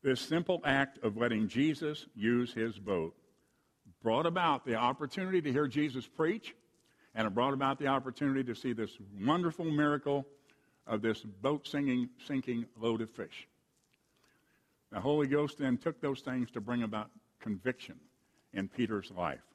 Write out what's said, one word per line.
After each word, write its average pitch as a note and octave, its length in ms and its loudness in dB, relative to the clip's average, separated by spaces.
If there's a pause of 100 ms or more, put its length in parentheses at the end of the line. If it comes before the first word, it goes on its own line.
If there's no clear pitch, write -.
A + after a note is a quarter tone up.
This C3 200 2
simple E3+ 420 0
act C#3 400 2
of G#2+ 140 0
letting A2+ 300 2
Jesus D3+ 580 0 (100)
use A#2+ 380 2
his A2+ 260 -4
boat F#2 360 -2 (880)
brought A#2 240 4
about E3 400 2
the A#2+ 100 0
opportunity D3+ 640 0
to D3 100 -2
hear C#3+ 160 2
Jesus C3 400 -2
preach, F3 480 -2 (580)
and A2 140 0
it G2 60 -2
brought B2+ 200 2
about C3+ 260 0
the C#3+ 80 -2
opportunity C3+ 560 0
to B2 120 -4
see B2+ 180 -2
this A2 240 -6 (240)
wonderful E3 440 2
miracle D3 600 2 (600)
of A2 140 0
this A2 200 0
boat A2 460 -2
singing, B2+ 420 0 (160)
sinking B2+ 400 -4 (140)
load A2+ 220 0
of A2 80 -4
fish. - 380 -12 (1400)
The G#2 80 -6
Holy C#3+ 280 2
Ghost C#3+ 300 0
then C3 200 2
took E3 220 -4
those C#3 220 -2
things B2+ 300 -4
to A#2 100 -6
bring A#2+ 220 -2
about G#2+ 260 -4 (300)
conviction A2 600 -6 (540)
in G2 140 -2
Peter's G#2+ 440 -2
life. F2 320 -4 (120)